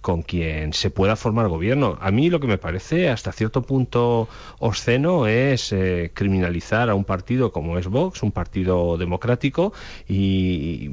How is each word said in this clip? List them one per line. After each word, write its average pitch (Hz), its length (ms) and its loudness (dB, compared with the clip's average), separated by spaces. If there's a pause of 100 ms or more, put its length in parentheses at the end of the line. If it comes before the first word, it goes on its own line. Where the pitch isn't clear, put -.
con 85 220 -2
quien 78 500 -4
se - 160 -2
pueda 98 260 2
formar 110 340 0
gobierno. 101 520 0
A 87 80 -2
mí 139 220 4
lo 165 80 2
que 139 80 -2
me 101 100 2
parece 147 520 0
hasta 110 220 -2
cierto 113 300 -2
punto 120 680 2 (300)
obsceno 127 720 2
es, 123 440 2
eh, 90 440 0
criminalizar 95 760 0
a 104 60 2
un 98 100 0
partido 107 460 0
como 82 260 -4
es 90 80 -2
Vox, 135 380 0
un 104 80 0
partido 90 680 0
democrático, 120 760 0 (360)
y, 92 840 0